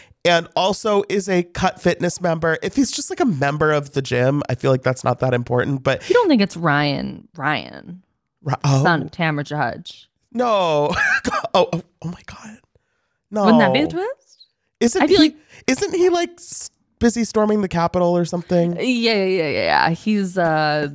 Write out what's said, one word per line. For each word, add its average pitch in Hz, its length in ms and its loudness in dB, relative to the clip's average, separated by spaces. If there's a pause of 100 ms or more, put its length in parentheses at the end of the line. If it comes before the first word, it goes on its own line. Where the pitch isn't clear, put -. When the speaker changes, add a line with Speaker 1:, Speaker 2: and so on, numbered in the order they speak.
(240)
Speaker 1:
and 170 320 2
also 202 540 0
is 190 180 -2
a 180 160 2
Cut - 380 -4
Fitness 175 400 0
member. 165 420 0
If 165 140 -6
he's 277 140 2
just, - 180 -8
like, 381 100 -10
a 349 60 2
member 151 480 0
of 143 200 -2
the 139 100 -2
gym, 131 440 0
I 127 80 -2
feel 135 160 0
like 131 120 0
that's 131 200 -2
not 123 160 0
that 131 140 0
important. 123 500 -2
But 131 240 -2
Speaker 2:
You - 60 0
don't 480 160 4
think 247 140 4
it's 196 120 -4
Ryan, 143 800 -2
Ryan, 139 680 -8 (400)
Speaker 1:
Ri-, 139 100 -4 (100)
oh. 139 200 2
Speaker 2:
son 165 180 2
of 131 100 -10
Tamra 151 320 -4
Judge. - 640 -8 (240)
Speaker 1:
No. 185 680 0
<laughs> - 40 0 (500)
Oh, 185 200 4
oh, 170 80 -4 (220)
oh 156 40 -8
my 180 200 -10
God. 214 300 -20 (720)
No. 208 120 -2
Speaker 2:
Wouldn't 220 160 6
that - 140 4
be - 80 2
a 320 80 0
twist? - 580 -8 (320)
Speaker 1:
Isn't 240 220 2
Speaker 2:
I 294 60 4
feel 349 140 4
Speaker 1:
he, 311 80 6
Speaker 2:
like - 60 -8 (320)
Speaker 1:
isn't 294 280 -2
he, 359 140 4
like, 349 280 0
s-, - 320 -12 (300)
busy 233 260 2
storming 214 360 0
the 185 60 -2
Capitol 175 480 0
or 175 80 2
something? 175 540 0
Speaker 2:
Yeah, - 60 -6
yeah, 233 300 2 (120)
yeah, - 0 -
yeah, 180 240 0
yeah. 85 400 2
He's, 190 480 -2
uh, 156 580 0